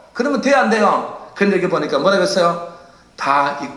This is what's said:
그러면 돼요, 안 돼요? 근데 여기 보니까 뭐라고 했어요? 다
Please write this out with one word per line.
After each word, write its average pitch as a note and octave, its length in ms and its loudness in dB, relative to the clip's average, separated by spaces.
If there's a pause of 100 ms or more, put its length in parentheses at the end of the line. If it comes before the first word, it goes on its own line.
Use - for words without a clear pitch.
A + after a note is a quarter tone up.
(140)
그러면 B3+ 280 -2
돼요, C#4 160 4
안 G#3+ 120 2
돼요? G3 680 0
근데 G3+ 220 2
여기 F3 100 0
보니까 D3+ 320 -2
뭐라고 F#3 240 2
했어요? F3 540 -2 (400)
다 C#3+ 420 0 (180)